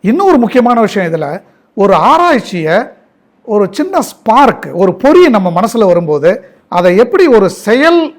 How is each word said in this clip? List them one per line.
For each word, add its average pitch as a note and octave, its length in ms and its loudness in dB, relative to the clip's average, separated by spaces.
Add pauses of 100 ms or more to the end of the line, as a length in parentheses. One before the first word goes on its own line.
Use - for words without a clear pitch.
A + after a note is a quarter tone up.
இன்னொரு D#4+ 380 0
முக்கியமான A#3+ 420 0
விஷயம், F#3+ 320 -2
இதுல D#3 300 -6 (320)
ஒரு G3 200 2
ஆராய்ச்சியை, G#3 880 0 (640)
ஒரு G#3 260 -2
சின்ன F4 300 -4
ஸ்பார்க், A3+ 720 -2
ஒரு F3+ 220 -2
பொறி D#4+ 340 4
நம்ம F#3+ 320 -2
மனசுல A3 260 -2
வரும்போது E3+ 580 0 (240)
அதை F3+ 280 0
எப்படி F4 300 2
ஒரு G#3 240 2
செயல் D4+ 680 -2